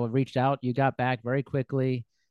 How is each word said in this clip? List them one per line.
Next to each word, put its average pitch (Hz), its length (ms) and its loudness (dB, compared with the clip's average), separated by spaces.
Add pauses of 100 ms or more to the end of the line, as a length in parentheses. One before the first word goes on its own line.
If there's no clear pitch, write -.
reached 127 320 0
out, 131 260 2
you 123 120 -2
got 135 240 0
back 123 240 -2
very 131 200 -2
quickly, 131 600 -2 (260)